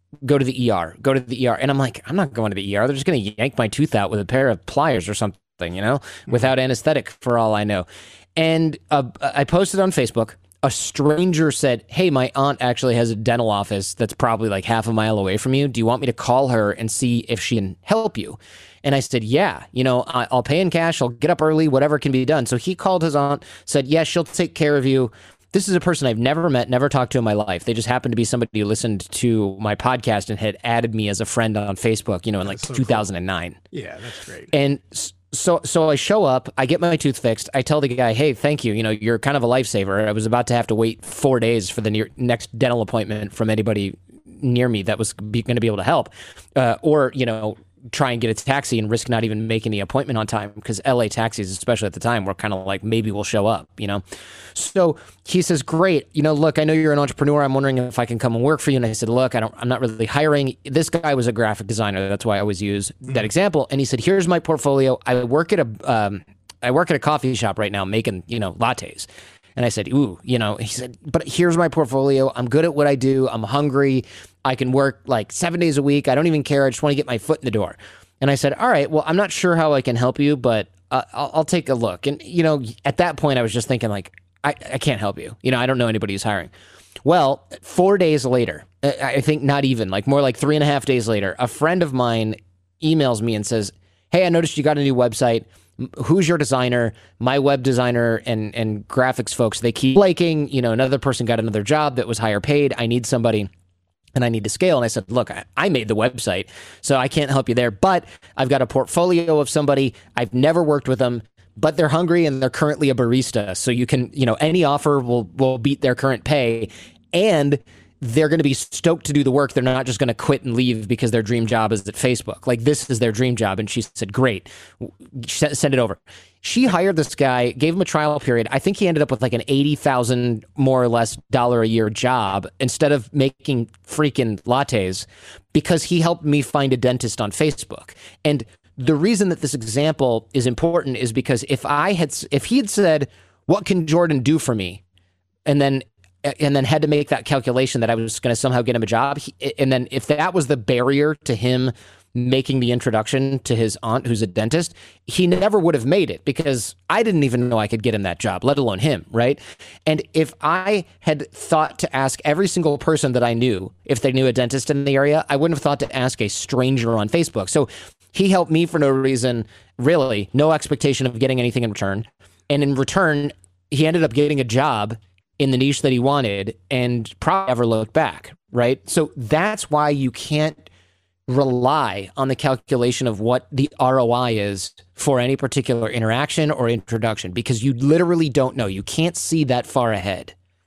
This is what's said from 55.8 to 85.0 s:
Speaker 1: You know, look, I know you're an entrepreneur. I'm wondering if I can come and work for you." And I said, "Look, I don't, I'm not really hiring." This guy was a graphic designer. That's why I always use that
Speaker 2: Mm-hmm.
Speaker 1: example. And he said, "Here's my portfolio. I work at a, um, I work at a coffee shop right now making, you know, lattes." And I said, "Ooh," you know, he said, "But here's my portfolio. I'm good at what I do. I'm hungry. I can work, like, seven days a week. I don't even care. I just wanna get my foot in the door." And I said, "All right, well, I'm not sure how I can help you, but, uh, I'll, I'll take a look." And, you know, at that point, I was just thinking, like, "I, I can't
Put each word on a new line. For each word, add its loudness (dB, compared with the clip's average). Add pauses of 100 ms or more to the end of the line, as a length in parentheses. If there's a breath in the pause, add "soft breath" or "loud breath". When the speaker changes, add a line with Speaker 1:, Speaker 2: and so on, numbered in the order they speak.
Speaker 1:
You 0
know, 2
look, 2
I 2
know 2
you're 2
an 2
entrepreneur. 0
I'm 0
wondering 0
if -4
I 0
can -4
come -2
and 0
work 2
for 0
you." 2
And 0
I -2
said, -4
"Look, 2
I 0
don't, -6
I'm -4
not -2
really -2
hiring." 0
This 0
guy 0
was 2
a 0
graphic -2
designer. -2
That's -4
why 2
I 0
always -2
use -4 (100)
that -10
Speaker 2:
Mm-hmm. 0
Speaker 1:
example. 0
And 0
he 0
said, -2
"Here's 2
my 2
portfolio. 2
I 2
work 0
at 2
a, 0 (160)
um, -2 (400)
I 0
work 2
at 4
a -2
coffee 0
shop -2
right -2
now -2
making, -2
you -6
know, -4
lattes." -4 (520 loud breath)
And 0
I 2
said, -4
"Ooh," 2
you 0
know, 0
he -6
said, -10
"But -4
here's 2
my 2
portfolio. 2
I'm -4
good 4
at 0
what 2
I 4
do. 2
I'm -4
hungry. 0 (420 loud breath)
I 2
can -2
work, 0
like, -2
seven -4
days 2
a 2
week. 2
I 4
don't 2
even 2
care. 2
I 4
just -6
wanna 2
get -2
my -4
foot -2
in -16
the -2
door." -4 (440 loud breath)
And 2
I 2
said, 0
"All 0
right, 2
well, 2
I'm 0
not 0
sure 0
how 2
I 2
can -2
help 0
you, 2
but, 0 (220)
uh, -2 (100)
I'll, -6
I'll 2
take -2
a 2
look." -4
And, -4
you -2
know, 2 (220)
at -2
that 0
point, 0
I 2
was -2
just -4
thinking, -2
like, -8 (320)
"I, 0 (200)
I -6
can't -2